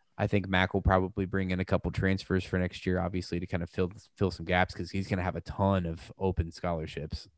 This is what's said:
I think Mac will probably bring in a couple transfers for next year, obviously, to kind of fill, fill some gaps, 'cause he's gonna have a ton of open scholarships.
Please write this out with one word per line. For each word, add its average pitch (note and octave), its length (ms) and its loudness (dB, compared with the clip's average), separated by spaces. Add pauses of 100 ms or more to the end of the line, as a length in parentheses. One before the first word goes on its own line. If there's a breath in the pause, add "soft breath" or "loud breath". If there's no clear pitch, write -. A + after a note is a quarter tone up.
(160 soft breath)
I G#2 120 0
think G2 200 2
Mac F#2 260 4
will F#2+ 60 2
probably F#2+ 460 2
bring F#2+ 240 0
in F2+ 80 2
a F#2 60 0
couple F2+ 260 0
transfers F#2+ 540 2
for - 140 -2
next - 280 -2
year, F2+ 140 2
obviously, F2+ 400 -2
to F2+ 60 -6
kind E2+ 180 -4
of - 60 -8
fill, F2+ 200 0 (260)
fill F#2+ 140 2
some E2 160 -8
gaps, F2+ 280 2
'cause F2 160 -8
he's G2 180 -4
gonna F#2 160 -2
have E2+ 120 -4
a F2 40 -4
ton G2 460 0
of D#2+ 320 -8
open F2+ 340 0
scholarships. D#2 840 -6